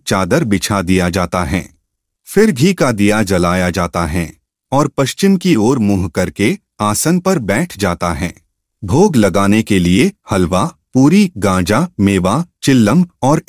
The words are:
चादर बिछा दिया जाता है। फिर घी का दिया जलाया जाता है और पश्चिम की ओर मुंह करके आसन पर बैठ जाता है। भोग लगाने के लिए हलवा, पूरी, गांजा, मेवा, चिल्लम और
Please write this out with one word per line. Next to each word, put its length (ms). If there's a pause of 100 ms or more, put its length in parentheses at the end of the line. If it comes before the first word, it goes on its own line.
चादर 380
बिछा 380
दिया 280
जाता 340
है। 260 (540)
फिर 260
घी 240
का 180
दिया 300
जलाया 480
जाता 360
है 300 (360)
और 160
पश्चिम 480
की 200
ओर 220
मुंह 300
करके 500 (220)
आसन 380
पर 200
बैठ 400
जाता 340
है। 220 (500)
भोग 320
लगाने 460
के 160
लिए 340 (180)
हलवा, 460 (180)
पूरी, 420
गांजा, 520 (120)
मेवा, 460 (160)
चिल्लम 440 (160)
और 260